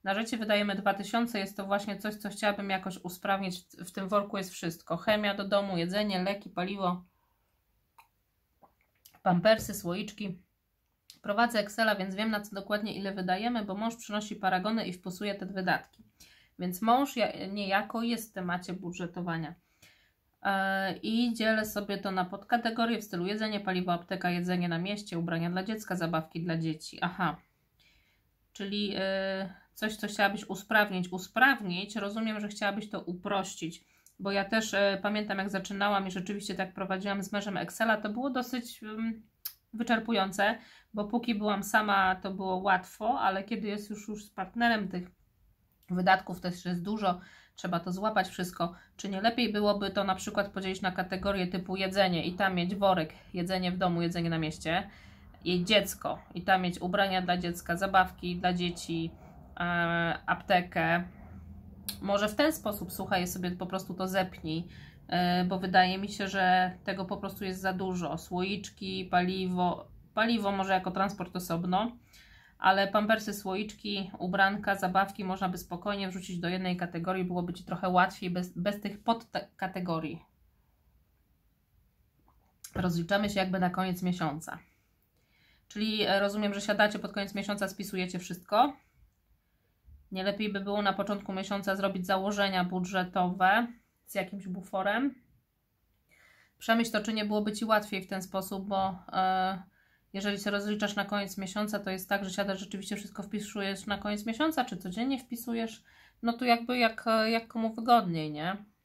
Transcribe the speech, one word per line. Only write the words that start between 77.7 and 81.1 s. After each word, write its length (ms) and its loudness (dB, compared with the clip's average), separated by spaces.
łatwiej 400 4
bez, 280 -4
bez 240 -2
tych 220 -6
podkategorii. 1200 -4